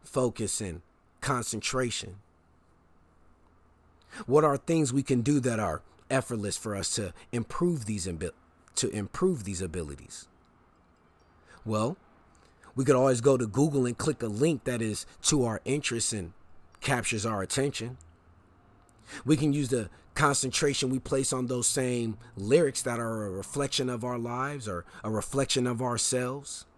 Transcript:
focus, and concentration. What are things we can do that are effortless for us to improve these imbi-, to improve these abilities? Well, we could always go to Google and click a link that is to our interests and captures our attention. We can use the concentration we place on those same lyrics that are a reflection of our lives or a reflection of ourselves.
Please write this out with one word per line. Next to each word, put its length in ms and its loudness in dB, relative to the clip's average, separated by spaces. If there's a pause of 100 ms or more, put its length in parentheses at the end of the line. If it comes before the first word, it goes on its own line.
focus, 580 0
and 220 -6 (380)
concentration. 960 -2 (2000)
What 180 6
are 120 4
things 360 2
we 100 2
can 200 2
do 180 4
that 200 0
are 220 -2 (280)
effortless 460 -2
for 180 -6
us 200 -4
to 180 -4 (200)
improve 520 -2
these 220 -4
imbi-, 260 -6 (440)
to 140 0
improve 540 -2
these 160 -6
abilities? 680 -8 (1400)
Well, 320 0 (760)
we 100 0
could 120 8
always 240 6
go 160 6
to 100 0
Google 400 4
and 120 -2
click 240 0
a 60 -4
link 360 2
that 160 -2
is 240 -2 (180)
to 220 4
our 200 -2
interests 480 -2
and 200 -6 (480)
captures 460 0
our 160 -2
attention. 560 -2 (1300)
We 120 6
can 160 2
use 160 0
the 220 -2 (240)
concentration 760 2
we 80 0
place 340 0
on 140 0
those 200 0
same 500 0 (200)
lyrics 460 4
that 160 -2
are 280 -4
a 40 -6
reflection 580 -2
of 160 -4
our 140 -2
lives 500 -4
or 160 -6 (200)
a 60 -2
reflection 560 0
of 160 -2
ourselves. 840 -2 (120)